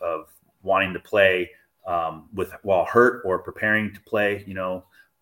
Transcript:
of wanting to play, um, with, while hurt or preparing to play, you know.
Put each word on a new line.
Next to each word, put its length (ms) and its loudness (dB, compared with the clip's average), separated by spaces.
of 320 -8
wanting 300 0
to 60 -8
play, 520 2
um, 480 -6
with, 180 -6
while 220 2
hurt 400 4
or 140 0
preparing 540 -2
to 80 -20
play, 460 -2
you 80 -12
know. 300 -6